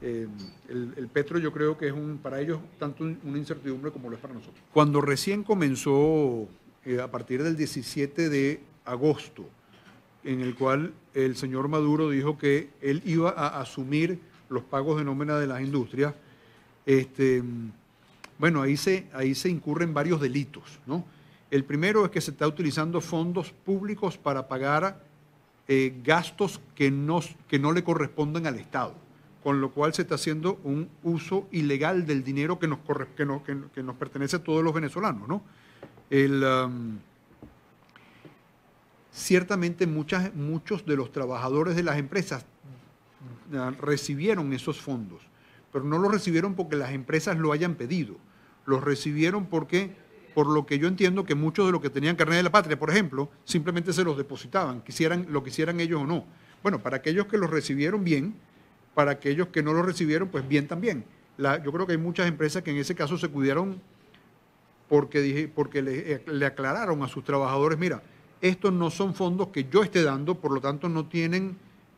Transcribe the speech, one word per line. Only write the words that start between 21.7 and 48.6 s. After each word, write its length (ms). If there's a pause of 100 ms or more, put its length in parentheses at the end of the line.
es 60
que 100
se 100
está 160
utilizando 540
fondos 500
públicos 640
para 300
pagar, 560 (640)
eh, 340
gastos 580 (140)
que 160
no, 300 (260)
que 120
no 140
le 100
corresponden 640
al 80
Estado, 400 (480)
con 160
lo 120
cual 220
se 100
está 120
haciendo 480
un 260 (140)
uso 480
ilegal 540
del 180
dinero 360
que 80
nos 120
corre-, 360
que 100
no-, 180
que, 140 (160)
que 100
nos 120
pertenece 420
a 60
todos 200
los 100
venezolanos, 540
¿no? 140 (680)
El, 340
am, 560 (2000)
ciertamente 760
muchas, 480
muchos 500
de 100
los 160
trabajadores 640
de 80
las 140
empresas, 480 (1080)
ah, 280
recibieron 720
esos 260
fondos, 420 (500)
pero 120
no 140
los 140
recibieron 440
porque 200
las 160
empresas 460
lo 140
hayan 240
pedido, 400 (500)